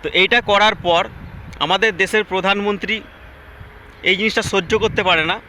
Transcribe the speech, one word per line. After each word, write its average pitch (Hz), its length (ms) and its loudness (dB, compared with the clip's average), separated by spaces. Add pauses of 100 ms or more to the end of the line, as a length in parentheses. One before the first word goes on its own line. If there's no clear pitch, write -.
তো 156 60 -4
এইটা 202 320 2
করার 208 340 2
পর 175 320 2 (520)
আমাদের 185 380 0
দেশের 202 260 0
প্রধানমন্ত্রী 202 760 -2 (1000)
এই 185 120 2
জিনিসটা 214 260 0
সহ্য 196 360 -2
করতে 208 260 0
পারে 165 220 4
না 190 220 -2